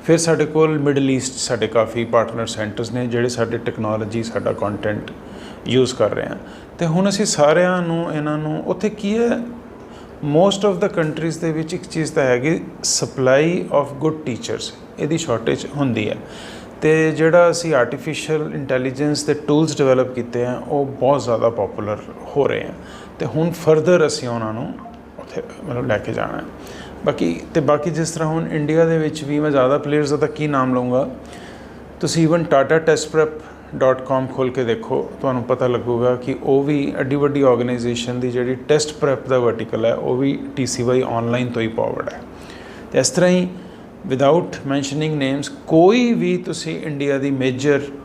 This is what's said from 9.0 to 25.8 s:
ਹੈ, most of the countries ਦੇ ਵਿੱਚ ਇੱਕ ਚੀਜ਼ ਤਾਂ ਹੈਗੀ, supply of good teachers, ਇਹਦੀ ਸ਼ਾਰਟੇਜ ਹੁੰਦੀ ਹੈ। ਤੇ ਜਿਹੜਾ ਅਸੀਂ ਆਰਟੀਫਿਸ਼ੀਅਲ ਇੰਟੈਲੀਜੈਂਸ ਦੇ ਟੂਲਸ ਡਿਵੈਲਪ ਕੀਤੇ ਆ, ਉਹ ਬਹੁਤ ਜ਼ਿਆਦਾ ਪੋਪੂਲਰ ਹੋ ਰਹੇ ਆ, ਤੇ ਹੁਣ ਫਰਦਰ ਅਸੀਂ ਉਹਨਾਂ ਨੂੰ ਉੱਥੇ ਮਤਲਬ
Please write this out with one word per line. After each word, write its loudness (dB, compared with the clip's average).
ਹੈ, 2
most 4
of -2
the 0
countries -2
ਦੇ 0
ਵਿੱਚ -4
ਇੱਕ -8
ਚੀਜ਼ -4
ਤਾਂ 2
ਹੈਗੀ, 2
supply 4
of -4
good 2
teachers, -6
ਇਹਦੀ 0
ਸ਼ਾਰਟੇਜ 0
ਹੁੰਦੀ 0
ਹੈ। -4
ਤੇ 4
ਜਿਹੜਾ 6
ਅਸੀਂ 0
ਆਰਟੀਫਿਸ਼ੀਅਲ 0
ਇੰਟੈਲੀਜੈਂਸ -2
ਦੇ 0
ਟੂਲਸ 2
ਡਿਵੈਲਪ 4
ਕੀਤੇ -2
ਆ, -4
ਉਹ 0
ਬਹੁਤ 2
ਜ਼ਿਆਦਾ 2
ਪੋਪੂਲਰ -4
ਹੋ 4
ਰਹੇ -2
ਆ, -10
ਤੇ -2
ਹੁਣ 0
ਫਰਦਰ 4
ਅਸੀਂ -4
ਉਹਨਾਂ -4
ਨੂੰ -8
ਉੱਥੇ -10
ਮਤਲਬ -4